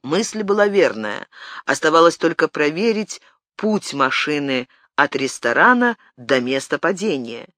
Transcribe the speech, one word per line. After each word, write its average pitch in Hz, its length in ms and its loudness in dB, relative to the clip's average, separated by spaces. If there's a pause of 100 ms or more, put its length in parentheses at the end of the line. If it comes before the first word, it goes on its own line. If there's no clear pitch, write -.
Мысль 208 400 -4
была 202 240 2
верная. 113 600 0 (380)
Оставалось 165 520 4
только 165 300 0
проверить 185 720 -2 (360)
путь 208 360 -2
машины 139 760 -2 (260)
от 143 220 2
ресторана 190 800 2 (180)
до 127 240 0
места 135 400 -2
падения 160 800 -4